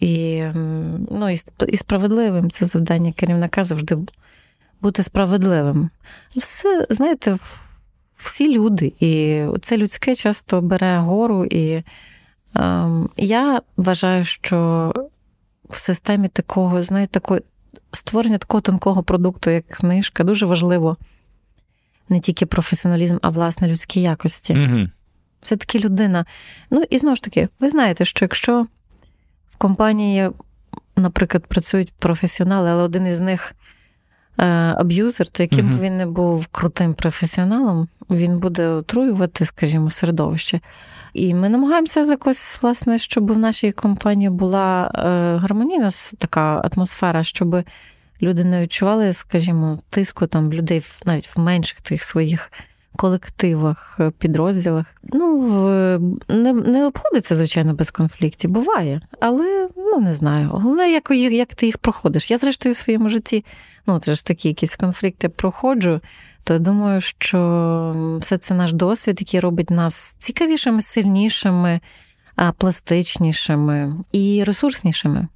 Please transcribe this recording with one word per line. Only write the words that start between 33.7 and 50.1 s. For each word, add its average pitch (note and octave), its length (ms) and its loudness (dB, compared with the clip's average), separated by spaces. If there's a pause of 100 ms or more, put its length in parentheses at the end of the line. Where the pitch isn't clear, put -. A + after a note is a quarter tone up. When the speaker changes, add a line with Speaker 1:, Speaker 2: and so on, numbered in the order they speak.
Speaker 1:
е, F3+ 60 2 (340)
аб'юзер, F3+ 500 0
то - 140 -4
яким E3 240 2
б C3 40 2
Speaker 2:
Мгм. B2+ 100 0
Speaker 1:
він F#3 160 -2
не F#3 100 -2
був E3+ 400 0
крутим E3 480 -2
професіоналом, F3+ 920 -2 (220)
він F3 280 2
буде F3 300 -2
отруювати, F#3 760 0
скажімо, D#3 460 0
середовище. D#3+ 680 -2 (540)
І F3+ 200 0
ми F#3 140 2
намагаємося D4+ 560 2
якось, C#4 580 -2
власне, A#3+ 360 0
щоб G#3+ 340 0
в G#3+ 60 2
нашій A3 340 0
компанії G3+ 580 0
була, F#3 640 0
е, - 60 -4 (360)
гармонійна G#3+ 540 0
с-, - 260 -10
така D#3 600 0
атмосфера, F3+ 460 0
щоб F3 340 -2 (640)
люди F3 220 2
не F3+ 180 2
відчували, G3 500 0
скажімо, E3 640 0 (120)
тиску F#3+ 360 -2